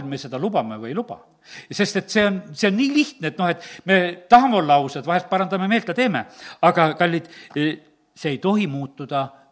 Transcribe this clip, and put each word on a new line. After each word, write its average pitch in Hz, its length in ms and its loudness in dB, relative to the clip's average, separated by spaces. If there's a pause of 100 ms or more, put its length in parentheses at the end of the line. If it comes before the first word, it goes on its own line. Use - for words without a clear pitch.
me 139 80 -8
seda 131 240 -10
lubame 139 400 -4
või 113 140 -10
ei - 20 -8
luba? 214 220 -8 (500)
Sest 196 320 -2
et 190 140 -6
see 214 100 4
on, 196 140 0 (180)
see 208 140 2
on 196 100 0
nii 277 160 0
lihtne, 294 380 -2
et - 80 -8
noh, 175 100 2
et 165 140 -8 (180)
me 190 140 4 (340)
tahame 240 300 8
olla 147 180 6
ausad, 135 240 -4
vahest 175 240 -2
parandame 190 400 -2
meelt 220 240 0
ja 170 60 -10
teeme, 208 240 0 (420)
aga 175 220 4 (100)
kallid, 165 320 -2 (320)
e, 151 60 0 (500)
see 143 220 -6
ei - 20 -20
tohi 196 320 -2
muutuda 139 540 -8 (260)